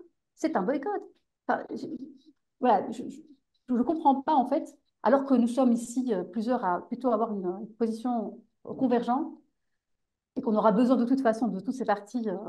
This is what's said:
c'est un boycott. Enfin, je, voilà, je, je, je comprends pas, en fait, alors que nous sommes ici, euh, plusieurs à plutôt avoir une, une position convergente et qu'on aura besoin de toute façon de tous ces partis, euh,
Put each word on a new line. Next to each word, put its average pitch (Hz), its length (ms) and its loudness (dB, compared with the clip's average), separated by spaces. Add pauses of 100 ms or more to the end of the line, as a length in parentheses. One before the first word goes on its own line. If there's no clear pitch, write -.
(340)
c'est 294 200 -2
un 202 80 0
boycott. 302 400 -4 (460)
Enfin, - 220 -2
je, - 160 -10 (760)
voilà, 233 300 2
je, - 180 -10
je, - 120 -14 (480)
je 247 140 2
comprends 277 380 2
pas, 311 140 0
en 262 120 4
fait, - 300 -2 (260)
alors - 220 4
que 262 100 2
nous 233 140 4
sommes - 240 2
ici, 247 400 -2
euh, 185 120 -2
plusieurs 233 380 -2
à 180 240 -2
plutôt 247 240 -2
avoir 220 220 0
une, 190 140 -4
une 196 300 -6
position 226 600 -4 (240)
convergente 247 720 0 (1040)
et - 60 -4
qu'on 214 120 0
aura 214 180 6
besoin 247 240 4
de 233 100 2
toute 262 160 2
façon 226 260 0
de 190 100 -4
tous 262 140 -6
ces 226 140 -6
partis, 214 420 -2
euh, 180 80 -2 (120)